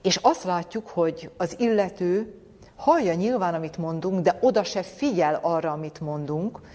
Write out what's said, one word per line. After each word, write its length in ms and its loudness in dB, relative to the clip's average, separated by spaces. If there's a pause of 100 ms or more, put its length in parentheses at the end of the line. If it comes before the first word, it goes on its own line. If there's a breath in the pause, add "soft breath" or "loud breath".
és 140 2
azt 280 2
látjuk, 440 -4
hogy 500 -2
az 220 -4
illető 720 0 (500 loud breath)
hallja 300 4
nyilván, 400 0
amit 240 -6
mondunk, 440 -2
de 200 4
oda 220 4
se 180 -4
figyel 600 0
arra, 300 0
amit 280 -8
mondunk. 600 -4 (160 loud breath)